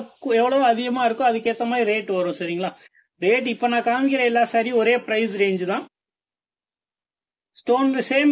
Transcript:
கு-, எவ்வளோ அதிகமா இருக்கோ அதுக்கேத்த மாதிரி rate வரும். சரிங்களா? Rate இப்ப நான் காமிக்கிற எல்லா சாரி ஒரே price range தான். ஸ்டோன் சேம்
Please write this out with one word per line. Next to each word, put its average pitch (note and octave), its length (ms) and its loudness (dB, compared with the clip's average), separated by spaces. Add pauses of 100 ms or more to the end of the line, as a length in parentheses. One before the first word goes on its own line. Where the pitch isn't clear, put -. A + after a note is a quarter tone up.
(180)
கு-, A#3+ 180 -2
எவ்வளோ B3+ 280 2
அதிகமா B3 400 0
இருக்கோ A3+ 220 0
அதுக்கேத்த A3+ 400 0
மாதிரி A#3 240 -2
rate G#3+ 220 -2
வரும். F3+ 280 -2
சரிங்களா? F3 320 -6 (500)
Rate A3+ 260 2
இப்ப A#3 200 -2
நான் A#3+ 200 0
காமிக்கிற C4 360 0
எல்லா A#3+ 220 2
சாரி A#3 260 -2
ஒரே A#3 280 2
price A3 380 -2
range F#3+ 280 0
தான். G3+ 200 -4 (1700)
ஸ்டோன் B3+ 300 0 (140)
சேம் C#4+ 300 2